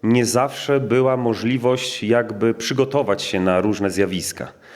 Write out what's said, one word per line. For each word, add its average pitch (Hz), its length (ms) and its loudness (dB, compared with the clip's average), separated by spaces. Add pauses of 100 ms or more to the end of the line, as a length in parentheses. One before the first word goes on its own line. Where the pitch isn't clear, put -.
nie 117 220 4
zawsze 139 560 0
była 131 360 2
możliwość 120 840 -2
jakby 113 520 2
przygotować 131 680 0
się - 180 -2
na 92 200 4
różne 98 300 0
zjawiska. 92 640 -4 (240)